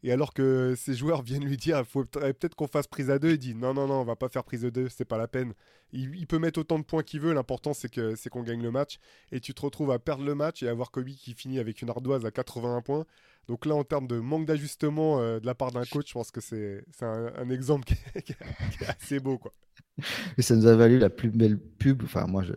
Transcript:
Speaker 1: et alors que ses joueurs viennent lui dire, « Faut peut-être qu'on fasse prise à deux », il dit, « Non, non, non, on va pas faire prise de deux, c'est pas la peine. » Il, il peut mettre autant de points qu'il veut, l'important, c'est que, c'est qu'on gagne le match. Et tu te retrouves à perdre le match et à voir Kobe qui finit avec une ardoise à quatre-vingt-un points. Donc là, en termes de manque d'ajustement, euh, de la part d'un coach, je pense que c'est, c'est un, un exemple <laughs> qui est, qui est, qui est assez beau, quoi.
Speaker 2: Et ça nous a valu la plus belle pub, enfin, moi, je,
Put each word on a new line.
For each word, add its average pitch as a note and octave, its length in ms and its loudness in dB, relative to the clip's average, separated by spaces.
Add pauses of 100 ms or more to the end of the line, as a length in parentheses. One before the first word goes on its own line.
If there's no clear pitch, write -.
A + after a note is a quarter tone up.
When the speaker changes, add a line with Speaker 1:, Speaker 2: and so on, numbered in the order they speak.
Speaker 1:
et B2 80 0
alors C#3 220 0
que C3 420 2
ses C3 200 -4
joueurs C#3+ 260 0
viennent C3+ 240 -4
lui C#3 120 -2
dire, « C#3+ 300 0
Faut C3+ 180 -2
peut-être C#3+ 500 -2
qu'on D3 120 -4
fasse D3 200 -2
prise C3+ 240 -4
à C#3 80 4
deux », D#3+ 140 4
il D#3 40 2
dit, « B2+ 180 -6
Non, B2+ 180 -2
non, C#3 140 0
non, C3+ 140 0
on - 20 -2
va A#2 120 -4
pas B2+ 140 -4
faire B2+ 140 -4
prise A#2 180 -8
de B2 100 -2
deux, B2+ 180 -2
c'est - 160 -6
pas A2 120 -4
la A2+ 100 -2
peine. » B2+ 260 -4 (380)
Il, C3 240 -8
il F3+ 100 -8
peut E3 140 0
mettre E3 200 -2
autant D#3 200 0
de D3+ 40 -6
points D#3+ 200 -2
qu'il D3+ 160 -8
veut, D#3+ 140 0
l'important, C#3 420 -2
c'est B2+ 140 -10
que, A2+ 260 -2
c'est - 140 -12
qu'on B2 120 -8
gagne A#2 220 -6
le A#2 80 -2
match. C3+ 260 -4 (340)
Et B2+ 80 -6
tu C3+ 140 -12
te - 80 -10
retrouves C#3+ 300 -2
à B2 80 0
perdre C#3 240 -4
le C#3+ 100 -2
match D3 300 -4
et A#2+ 40 -2
à A#2 60 -2
voir A#2+ 160 -6
Kobe B2+ 160 -6
qui C3 280 -14
finit C3 260 -6
avec A2+ 240 -6
une A#2 80 -6
ardoise B2+ 340 -2
à G#2+ 60 -4
quatre-vingt-un A#2+ 500 -4
points. D3+ 240 -2 (420)
Donc A#2 180 -6
là, D3+ 100 2
en C#3+ 80 2
termes C3+ 240 -2
de A#2+ 120 -2
manque D3+ 280 -2
d'ajustement, D3+ 760 0
euh, A2+ 180 -2
de A2 60 -10
la B2+ 80 -2
part B2+ 180 -4
d'un B2 140 -4
coach, - 220 -4
je - 60 -18
pense A#2+ 180 -8
que A#2 100 -8
c'est, G2+ 500 -8
c'est - 140 -10
un, A2+ 300 -4
un B2+ 160 -6
exemple C3 340 0
<laughs> - 0 -
qui - 80 2
est, - 300 -6
qui - 80 -14
est, - 460 -8
qui - 60 -8
est - 40 -6
assez - 320 -4
beau, B2+ 180 -4
quoi. - 140 -14 (840)
Speaker 2:
Et C3 40 2
ça A#2 140 6
nous A2 100 8
a A#2 100 12
valu A#2 220 10
la A2 140 6
plus - 180 -2
belle A2 300 6
pub, C3+ 440 2
enfin, - 220 -2
moi, F#2+ 180 0
je, F2+ 120 -4